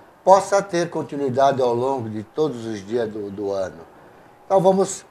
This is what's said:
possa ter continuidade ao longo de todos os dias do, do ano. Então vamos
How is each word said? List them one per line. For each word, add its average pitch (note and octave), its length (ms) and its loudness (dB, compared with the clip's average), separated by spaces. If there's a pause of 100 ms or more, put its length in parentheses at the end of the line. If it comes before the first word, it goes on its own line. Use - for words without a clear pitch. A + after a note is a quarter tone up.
(240)
possa F#3+ 380 4
ter F3 280 -4
continuidade C#3 720 0
ao B2 120 2
longo B2 360 -2
de G#2+ 140 -8
todos B2+ 420 -4
os A2 140 -8
dias G#2+ 300 -4
do, G#2 200 -8
do G2 220 -6
ano. F2 320 -6 (600)
Então F#3+ 160 4
vamos F#3+ 500 2